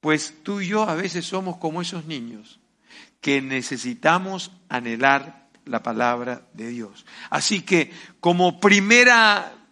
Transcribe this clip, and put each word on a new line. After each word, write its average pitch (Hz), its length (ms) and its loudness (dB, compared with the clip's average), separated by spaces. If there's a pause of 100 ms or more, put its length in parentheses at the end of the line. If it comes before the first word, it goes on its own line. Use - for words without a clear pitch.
Pues 151 420 -2
tú 202 160 -6
y 190 80 -6
yo 214 160 0
a 180 120 -2
veces 175 300 -6
somos 185 320 -6
como 165 240 -6
esos 170 240 -10
niños 117 540 -14 (640)
que 139 200 0
necesitamos 135 1080 -2 (160)
anhelar 127 800 0 (180)
la 117 160 -4
palabra 120 720 -4
de 110 140 -14
Dios. 117 380 -12 (240)
Así - 320 -2
que 165 320 0 (260)
como 175 400 2
primera 214 920 6 (180)